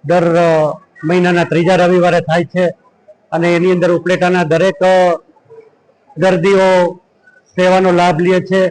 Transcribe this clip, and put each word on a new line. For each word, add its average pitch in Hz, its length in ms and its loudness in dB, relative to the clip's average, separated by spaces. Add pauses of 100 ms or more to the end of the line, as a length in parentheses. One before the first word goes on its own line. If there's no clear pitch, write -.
(100)
દર 175 160 2 (800)
મહિનાના 175 420 0
ત્રીજા 170 300 0
રવિવારે 175 480 2
થાય 170 240 -2
છે 180 120 -2 (720)
અને 165 220 -2
એની 180 180 0
અંદર 175 220 0
ઉપલેટાના 180 560 -2
દરેક 185 280 0 (1400)
દર્દીઓ 185 540 2 (840)
સેવાનો 185 420 2
લાભ 175 280 0
લે 185 220 2
છે. 190 220 0